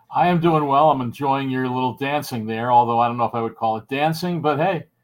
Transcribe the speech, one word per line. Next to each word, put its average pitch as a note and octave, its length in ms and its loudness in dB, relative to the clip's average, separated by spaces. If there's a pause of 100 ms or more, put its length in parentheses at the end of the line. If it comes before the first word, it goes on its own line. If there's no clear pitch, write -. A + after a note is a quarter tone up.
(120)
I D3 140 2
am F3 140 2
doing D#3+ 260 2
well. C#3+ 240 4
I'm C3+ 100 2
enjoying C3+ 500 -2
your B2+ 180 -2
little B2+ 280 -2
dancing C#3 500 -4
there, A2+ 260 -2
although A#2 260 4
I A#2+ 80 4
don't A#2+ 100 -4
know A#2+ 80 0
if A2+ 100 -4
I A#2 60 -2
would A2+ 140 -4
call A2+ 220 -2
it A2 100 -12
dancing, D#3+ 560 -2
but C#3+ 160 0
hey, F3 280 -2 (180)